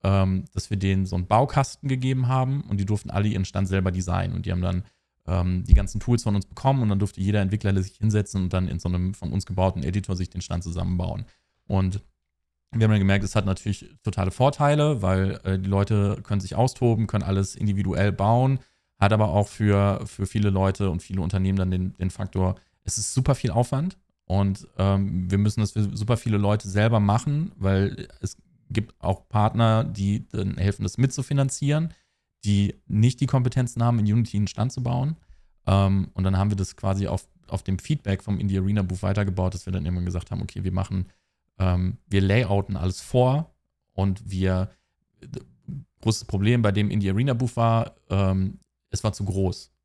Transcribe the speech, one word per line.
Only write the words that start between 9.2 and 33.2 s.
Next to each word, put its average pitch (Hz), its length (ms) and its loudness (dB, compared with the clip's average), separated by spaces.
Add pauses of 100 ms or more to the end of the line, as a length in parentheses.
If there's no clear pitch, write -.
uns 90 140 -2
gebauten 92 380 -2
Editor 92 340 -2
sich 90 140 -6
den 87 100 -8
Stand 87 240 -6
zusammenbauen. 87 600 -4 (400)
Und 95 340 0 (760)
wir 113 100 4
haben 107 80 6
dann 104 80 4
gemerkt, 98 220 4
es 101 140 -4
hat 101 80 2
natürlich 98 420 -4 (160)
totale 92 280 -2
Vorteile, 147 720 2
weil, 95 420 0
äh, 95 140 -2
die 95 100 -4
Leute 101 540 0
können 101 180 -2
sich 95 140 -10
austoben, 113 520 2
können 104 160 -2
alles 95 320 -2
individuell 98 580 0
bauen, 123 480 2 (380)
hat 101 140 4
aber 107 160 4
auch 101 180 2
für, 101 600 2
für - 180 -6
viele 104 240 0
Leute 95 400 2
und 87 140 -2
viele 95 180 -6
Unternehmen 95 380 0
dann 92 120 0
den, 92 280 -2
den 92 120 -2
Faktor, 92 440 -2 (280)
es - 140 -8
ist - 160 -6
super 131 220 2
viel 120 160 -2
Aufwand 135 480 -2 (260)
und, 98 420 0 (120)
ähm, 98 520 0
wir 98 60 2
müssen 104 240 2
das 104 120 0
für 101 220 -2
super 107 220 0
viele 104 220 0
Leute 101 280 0
selber 107 320 2
machen, 120 580 0
weil 95 520 0 (140)
es - 160 -8 (320)
gibt - 300 -4
auch - 280 -4
Partner, 110 560 2
die 101 440 -2
dann 98 280 -4
helfen, 98 260 -2
das - 140 -4
mitzufinanzieren, 139 960 0 (500)
die 101 340 2 (100)
nicht 110 340 4